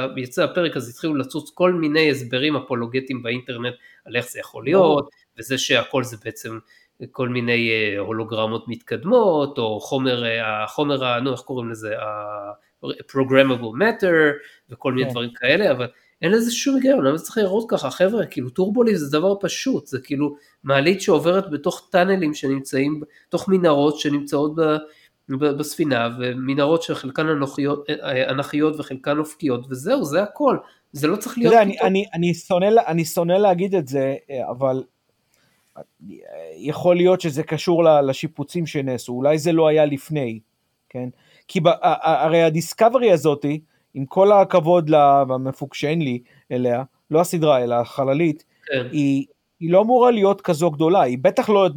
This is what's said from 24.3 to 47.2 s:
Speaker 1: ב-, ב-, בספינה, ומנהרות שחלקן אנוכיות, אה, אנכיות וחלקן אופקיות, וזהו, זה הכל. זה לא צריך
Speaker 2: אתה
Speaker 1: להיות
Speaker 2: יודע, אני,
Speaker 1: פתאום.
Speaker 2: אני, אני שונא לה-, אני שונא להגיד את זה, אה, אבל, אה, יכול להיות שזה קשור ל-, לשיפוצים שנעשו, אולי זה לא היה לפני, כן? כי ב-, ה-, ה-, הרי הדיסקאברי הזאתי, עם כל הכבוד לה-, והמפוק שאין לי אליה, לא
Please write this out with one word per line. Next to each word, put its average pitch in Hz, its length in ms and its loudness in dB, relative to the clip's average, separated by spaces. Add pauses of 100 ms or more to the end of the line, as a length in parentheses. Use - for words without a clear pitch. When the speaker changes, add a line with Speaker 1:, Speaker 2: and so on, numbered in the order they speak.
Speaker 1:
ב-, 156 220 0 (520)
ב-, 139 280 0
בספינה, 143 520 -2 (100)
ומנהרות 139 640 0
שחלקן 156 440 -6
אנוכיות, 143 640 -4
אה, 139 400 -2
אנכיות 147 500 -2
וחלקן 143 380 -4
אופקיות, 139 520 -4
וזהו, 170 360 -2
זה 156 180 0
הכל. 220 340 0 (340)
זה 147 160 -2
לא 175 80 2
צריך - 180 -10
Speaker 2:
אתה 233 80 -4
Speaker 1:
להיות 220 120 4
Speaker 2:
יודע, 226 100 8
אני, 196 120 0
Speaker 1:
פתאום. - 120 0
Speaker 2:
אני, 190 260 0
אני 170 200 0
שונא 180 320 -2
לה-, 214 220 4
אני 165 180 -2
שונא 170 280 -2
להגיד 190 420 2
את 156 120 -2
זה, 135 280 -2 (140)
אה, 123 200 -6
אבל, 131 340 -2 (920)
אה, 71 60 -20 (760)
יכול 139 380 2
להיות 180 260 4
שזה 156 220 -4
קשור 165 400 0
ל-, 156 180 6
לשיפוצים 143 640 -4
שנעשו, 135 480 -6
אולי 139 240 2
זה 156 140 0
לא 160 160 4
היה 156 180 6
לפני, 135 540 -4 (500)
כן? 127 200 -10 (380)
כי - 120 -4
ב-, 156 80 2
ה-, 165 140 4
ה-, 160 440 2
הרי 165 180 4
הדיסקאברי 214 680 2
הזאתי, 151 500 2 (320)
עם 135 120 -6
כל 190 260 4
הכבוד 180 580 4
לה-, 143 400 6
והמפוק 131 460 -6
שאין 156 260 -2
לי 123 180 -2 (320)
אליה, 123 320 0 (280)
לא 156 100 4